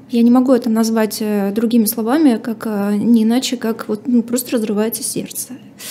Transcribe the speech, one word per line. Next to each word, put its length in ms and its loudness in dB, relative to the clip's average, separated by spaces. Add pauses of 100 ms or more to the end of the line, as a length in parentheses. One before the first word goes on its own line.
(120)
я 100 2
не 100 6
могу 220 4
это 160 2
назвать, 520 0
э, 300 -2
другими 340 2
словами, 520 2
как, 300 -8
э, 280 -2
не 280 4
иначе, 340 0
как 300 -4
вот, 200 -6
ну, 140 2
просто 300 -4
разрывается 520 -2
сердце. 500 -8 (380)